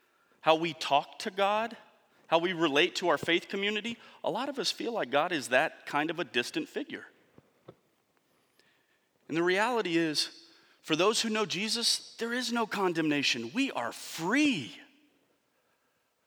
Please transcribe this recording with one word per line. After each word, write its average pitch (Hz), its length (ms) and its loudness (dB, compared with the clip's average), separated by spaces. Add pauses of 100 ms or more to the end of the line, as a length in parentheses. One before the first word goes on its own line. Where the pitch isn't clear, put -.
(420)
how 160 120 6
we 160 200 0
talk - 460 0
to 214 120 -6
God, 208 440 0 (520)
how 165 120 4
we 180 140 0
relate 165 420 4
to 180 140 -2
our 143 100 4
faith 170 300 0
community, 208 480 -4 (260)
a - 80 -2
lot 247 180 -4
of 269 80 -8
us 190 140 -2
feel 220 200 -6
like 156 200 -4
God 151 200 2
is 127 180 -4
that 127 360 2
kind 151 240 0
of 160 80 -4
a 175 60 -2
distant 123 440 -2
figure. 151 380 -8 (2250)
And 143 100 -2
the 170 60 2
reality 196 520 0
is, 160 340 0 (520)
for 156 140 -2
those 202 260 2
who 226 80 -2
know 214 160 0
Jesus, 208 720 -2
there 233 160 -4
is 240 180 -4
no 233 140 0
condemnation. 151 880 0
We 262 200 0
are 117 180 -4
free. 196 840 -2 (1500)